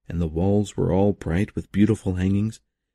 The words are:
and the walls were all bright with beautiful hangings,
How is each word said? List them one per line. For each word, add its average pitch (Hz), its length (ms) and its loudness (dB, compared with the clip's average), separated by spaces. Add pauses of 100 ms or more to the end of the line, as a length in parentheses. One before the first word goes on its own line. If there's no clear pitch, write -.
and 85 120 -4
the 82 60 0
walls 98 480 0
were 85 160 0
all 95 220 2
bright 92 420 -2
with - 160 -8
beautiful 101 440 2
hangings, 98 440 -2 (360)